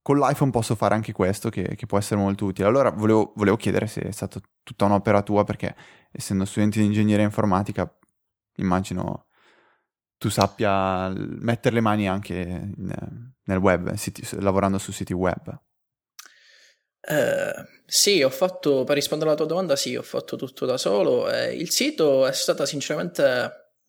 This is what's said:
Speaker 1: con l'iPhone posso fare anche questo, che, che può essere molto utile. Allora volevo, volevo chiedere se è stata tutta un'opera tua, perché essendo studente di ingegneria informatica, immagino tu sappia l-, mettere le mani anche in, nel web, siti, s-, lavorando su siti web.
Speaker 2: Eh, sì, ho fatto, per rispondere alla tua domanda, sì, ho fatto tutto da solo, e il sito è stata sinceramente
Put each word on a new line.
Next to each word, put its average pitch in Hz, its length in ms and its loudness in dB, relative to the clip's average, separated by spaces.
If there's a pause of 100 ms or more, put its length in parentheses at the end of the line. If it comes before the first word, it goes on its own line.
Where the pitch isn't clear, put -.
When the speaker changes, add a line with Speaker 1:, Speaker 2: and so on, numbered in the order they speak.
Speaker 1:
con 143 160 2
l'iPhone 139 340 2
posso 117 240 0
fare 101 200 2
anche 110 160 -4
questo, 101 380 0
che, 101 260 -4
che 113 100 -12
può 101 120 -2
essere 101 220 0
molto 98 260 0
utile. 95 220 0
Allora 123 220 4
volevo, 107 460 2
volevo 104 220 4
chiedere 104 300 0
se - 140 -8
è 98 100 -6
stata 95 280 -10 (240)
tutta - 220 -2
un'opera 101 360 4
tua, 104 220 2
perché - 320 -6 (360)
essendo 98 340 -2
studente 107 340 0
di 104 60 4
ingegneria 107 380 2
informatica, 101 680 0 (640)
immagino 92 720 -4 (880)
tu 110 120 -4
sappia 98 760 0
l-, 98 320 -6
mettere 117 360 0
le 117 60 2
mani 104 260 2
anche 95 260 -4
in, 92 1000 -8 (120)
nel 95 140 0
web, 90 360 2
siti, - 320 -8
s-, - 140 -10
lavorando 98 380 2
su 98 140 -8
siti - 220 -8
web. - 440 -4 (1400)
Speaker 2:
Eh, - 520 0 (320)
sì, 196 360 4
ho 131 80 4
fatto, 147 540 0
per 143 120 2
rispondere 156 340 0
alla 151 100 2
tua 160 80 0
domanda, 165 280 0
sì, 123 200 -4
ho 120 80 -6
fatto - 320 -8
tutto 131 300 -8
da 127 120 -2
solo, 143 520 2
e 120 240 -2
il 160 180 -6
sito 151 560 2
è 135 60 0
stata 156 320 0
sinceramente 147 1120 -2 (120)